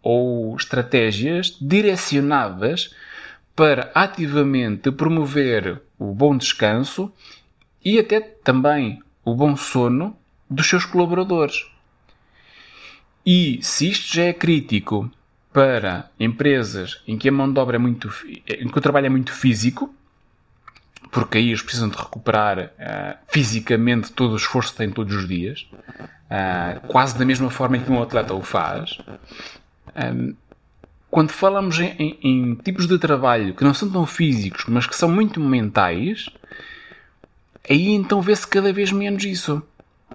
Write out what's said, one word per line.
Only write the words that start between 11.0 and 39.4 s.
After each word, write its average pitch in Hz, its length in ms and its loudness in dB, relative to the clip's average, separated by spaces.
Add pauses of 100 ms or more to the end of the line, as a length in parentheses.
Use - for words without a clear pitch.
E 180 380 4
se - 280 0
isto - 240 -4
já 170 100 2
é 175 80 2
crítico 117 800 0 (420)
para 113 680 2
empresas 113 880 0
em 107 120 -6
que 135 100 2
a 135 40 4
mão 139 200 2
de 135 80 2
obra 123 160 0
é - 20 0
muito 120 300 0
fi-, - 380 -14
em 120 220 -6
que - 100 -2
o - 20 -2
trabalho 143 260 2
é 131 40 2
muito 131 220 0
físico, 123 640 0 (1160)
porque 113 260 -2
aí 117 120 2
eles 113 120 -2
precisam 117 300 -4
de - 80 -10
recuperar, 107 800 -2
ah, 95 400 -10 (100)
fisicamente 117 840 2
todo 123 200 2
o 110 40 -2
esforço - 360 -2
que - 60 -16
têm 107 120 -2
todos 101 240 -4
os 95 140 -4
dias, 92 400 -6 (600)
ah, 92 580 -4
quase 127 300 2
da 127 60 2
mesma 131 260 2
forma 127 280 0
que 127 140 -2
um 120 100 2
atleta 113 300 -2
o 95 80 -4
faz, 92 580 -4 (960)
ahm, 123 400 -6 (760)
quando 156 200 2
falamos 196 480 0
em, 170 200 -2
em, 151 240 -4
em 127 320 2
tipos 185 320 -4
de 175 120 4
trabalho 123 560 2
que - 80 -4
não 139 120 6
são 202 160 -4
tão 180 160 0
físicos, 120 600 0
mas 117 200 2
que - 100 -6
são 170 140 2
muito 208 280 2
mentais, 117 920 0 (1400)
aí 165 220 4
então 202 320 2
vê-se 202 260 0
cada 196 240 2
vez 196 180 -2
menos 196 320 -2
isso. 175 400 -4 (520)